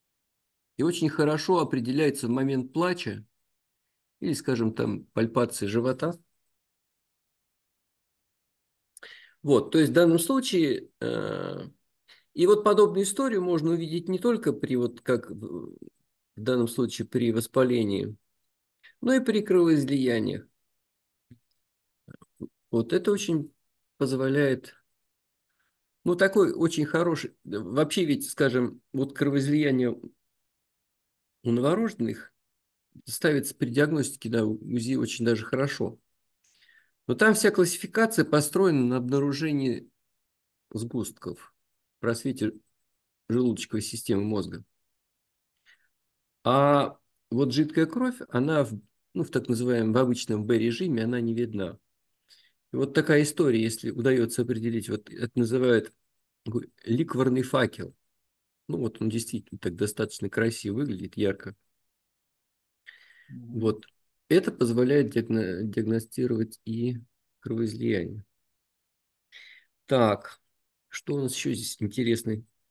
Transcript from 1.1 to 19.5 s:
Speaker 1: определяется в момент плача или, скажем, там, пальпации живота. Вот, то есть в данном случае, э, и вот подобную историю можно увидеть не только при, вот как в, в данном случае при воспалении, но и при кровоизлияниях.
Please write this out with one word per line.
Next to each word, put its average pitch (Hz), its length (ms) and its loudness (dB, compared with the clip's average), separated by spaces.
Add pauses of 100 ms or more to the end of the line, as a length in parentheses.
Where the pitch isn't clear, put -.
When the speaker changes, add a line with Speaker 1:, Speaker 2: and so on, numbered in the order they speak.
Speaker 1:
определяется 139 680 0
в 117 40 0
момент 131 420 -2
плача 160 500 -4 (960)
или, 165 140 -2
скажем, 113 400 0
там, 110 400 -4
пальпации 113 540 0
живота. 131 460 0 (3250)
Вот, 139 280 4
то 160 80 4
есть 139 120 4
в - 20 0
данном 165 260 6
случае, 175 680 0 (120)
э, 50 580 -4 (720)
и 175 140 2
вот 208 160 6
подобную 202 400 6
историю 220 380 -2
можно 165 300 0
увидеть 165 380 -4
не 185 100 -2
только 220 340 0
при, 127 220 -4
вот 120 260 -2
как 123 280 -2
в, 101 440 -14
в 50 40 -20 (580)
данном 120 340 0
случае 117 380 -4
при 120 260 0
воспалении, 110 840 0 (840)
но 247 120 2
и 262 60 4
при 214 220 0
кровоизлияниях. 131 1040 2 (2250)